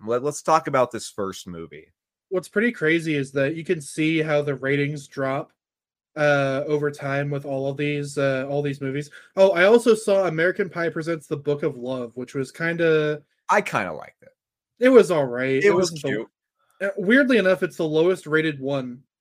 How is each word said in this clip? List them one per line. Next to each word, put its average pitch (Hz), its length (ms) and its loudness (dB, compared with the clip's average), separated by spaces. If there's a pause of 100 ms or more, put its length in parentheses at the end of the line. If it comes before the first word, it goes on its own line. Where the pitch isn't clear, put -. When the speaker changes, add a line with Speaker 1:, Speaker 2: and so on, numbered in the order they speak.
Speaker 1:
Let, 120 160 -2
let's 143 200 -6
talk 160 260 0
about 131 240 0
this - 180 -10
first 95 380 -8
movie. 80 460 -16 (340)
Speaker 2:
What's 185 220 -6
pretty 233 240 -2
crazy 160 420 -2
is 135 180 -4
that 143 220 -2
you 165 80 -10
can 175 160 -4
see 156 420 -4
how 147 200 0
the 143 140 -4
ratings 143 520 -4
drop, 139 460 -6 (640)
uh, 143 520 2
over 147 240 0
time 143 380 -4
with 143 160 -6
all 139 240 -4
of 139 80 -6
these, 143 400 -4
uh, 135 320 0
all 143 120 -2
these 143 200 -4
movies. 139 280 -6 (280)
Oh, 190 140 6
I 175 120 4
also 233 320 8
saw 196 320 2
American 170 420 0
Pie 170 200 -4
Presents 160 380 -6
The 156 100 -4
Book 143 260 -2
of 135 140 -2
Love, 123 380 -6
which 123 200 -10
was 135 160 -6
kinda 160 680 0 (280)
Speaker 1:
I 202 120 4
kinda 101 320 -4
liked - 300 -16
it. - 120 -20 (440)
Speaker 2:
It 247 100 6
was 196 220 8
all 151 140 2
right. 127 300 -2
Speaker 1:
It 135 100 2
Speaker 2:
It 202 80 6
Speaker 1:
was 180 180 2
Speaker 2:
wasn't 156 100 -12
the, 147 80 -4
Speaker 1:
cute. 113 200 -4 (520)
Speaker 2:
uh, 196 160 -4
weirdly 240 400 4
enough, 185 260 2
it's 170 140 -6
the 165 100 -2
lowest 165 400 0
rated 156 320 0
one, 131 440 -6 (180)